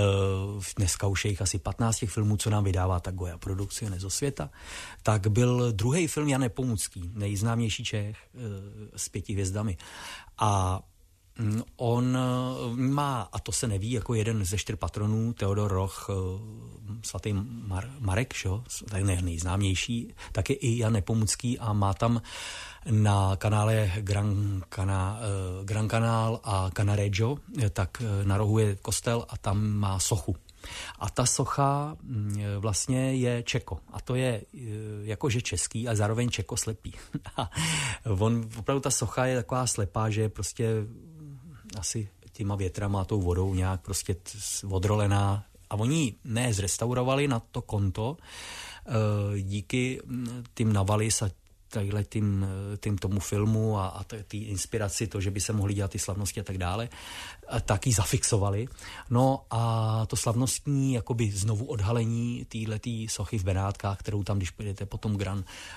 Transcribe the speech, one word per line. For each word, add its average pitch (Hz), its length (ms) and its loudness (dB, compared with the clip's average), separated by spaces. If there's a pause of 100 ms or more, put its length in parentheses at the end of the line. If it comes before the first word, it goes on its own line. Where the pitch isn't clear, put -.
(600)
v-, - 180 -8
dneska 98 300 2
už 98 180 0
je 107 60 2
jich 95 100 -2
asi 98 180 0
patnáct 113 380 0
těch 110 120 -2
filmů, 104 280 2
co - 120 0
nám 104 140 4
vydává 92 360 2
ta - 120 -4
Goya 90 260 -6
produkce, 98 520 -4
Nezosvěta. 98 600 -4 (540)
Tak 107 240 4
byl 123 440 4
druhý 127 360 2
film 151 220 0
Jan 135 120 4
Nepomucký, 110 720 -2
nejznámější 107 680 0
Čech, 104 340 -4 (180)
eh, 123 40 -16 (560)
s - 140 -6
pěti 104 240 -4
hvězdami. 98 440 0 (600)
A, 95 440 4 (580)
mm, 110 220 0 (140)
on, 123 420 2
eh, 127 640 0
má, 139 400 2 (100)
a 107 80 -4
to - 120 -6
se 123 160 0
neví, 101 240 0
jako 120 220 0
jeden 110 320 2
ze 95 120 0
čtyř 107 180 -4
patronů, 107 580 0
Teodor 101 380 2
Roch, 95 380 -2
eh, 101 40 -2 (880)
svatý 101 300 -4 (340)
Mar-, 107 320 -4
Marek, 127 360 0
že - 140 -2
jo? 104 180 -2
S-, - 220 -10
tak 98 140 0
ne-, 92 180 4
nejznámější, 92 920 0 (180)
tak - 180 0
je 135 60 2
i 120 220 2
Jan 113 160 2
Nepomucký 113 680 2
a 110 140 -2
má 98 200 4
tam 117 280 2 (720)
na 101 440 6
kanále 107 640 4
Gran 101 680 2
Cana-, 95 520 0
eh, 95 440 -4
Gran 104 240 0
Canal 113 540 2
a 95 320 2
Canareggio, 104 600 2 (260)
eh, 101 60 4
tak, - 320 -2
eh, 101 240 0
na 98 120 4
rohu 107 220 4
je 104 160 4
kostel 117 540 -2
a 113 80 -8
tam 107 300 0
má 101 320 2
sochu. 98 360 0 (640)
A - 100 -4
ta 123 160 0
socha, 143 800 0
mm, 104 340 -4 (220)
vlastně 131 560 0
je 120 280 2
Čeko. - 360 -4 (140)
A - 80 -8
to 123 140 -2
je, 123 260 0
eh, - 180 -16 (440)
jakože 110 380 0
český - 460 -2
a 117 80 2
zároveň 110 340 2
Čeko 113 280 -2
slepý. - 360 -6 (220)
<laughs> - 220 -10
A - 140 -4 (680)
on, 113 380 2
opravdu 139 240 0
ta 131 100 0
socha 127 340 0
je 131 100 2
taková 127 320 0
slepá, 110 420 0
že 107 120 0
je 107 80 2
prostě 110 380 -4 (1120)
asi 101 300 -4 (220)
těma 101 240 -2
větrama 98 460 0
a 90 40 -2
tou 104 160 0
vodou 90 320 2
nějak 92 280 2
prostě 98 320 -4
t-, 87 80 -4 (180)
s-, - 240 -6
odrolená. 101 800 4 (260)
A 110 60 -4
oni 135 280 2
ji 113 200 -2
ne 120 300 0
zrestaurovali 123 720 2
na 120 120 2
to - 220 -8
konto, 107 560 0 (680)
eh, 104 540 2
díky, 127 640 -2
mm, 123 380 -6 (100)
tím 110 200 4
Navalis 107 480 2
a 104 80 0 (420)
tadyhle 101 320 -2
tím, 101 420 0 (280)
eh, 104 40 -8
tím 104 200 -2
tomu 98 220 0
filmu 107 600 2
a, 95 80 0
a 92 160 -8
t-, 104 200 -10
té - 140 -10
inspiraci, 107 720 -2
to, 101 140 -2
že 95 100 0
by 98 100 -2
se - 120 0
mohly 101 200 2
dělat 98 180 0
ty 98 80 -4
slavnosti 101 420 -2
a - 20 -8
tak 95 140 -6
dále, 92 320 -2 (580)
a 120 120 0
tak 104 280 2
ji 123 60 6
zafixovali. 101 720 2 (420)
No 131 420 4
a 113 540 2
to 123 100 -2
slavnostní 131 800 2
jakoby 113 380 0
znovu 104 340 0
odhalení 117 840 0
týhletý 110 580 -4
sochy 107 300 -4
v 95 60 0
Benátkách, 98 560 0
kterou 104 240 -2
tam, 101 140 0
když 95 120 0
pojedete 101 360 -8
po 110 120 -8
tom 104 200 -2
Gran 98 260 -2 (340)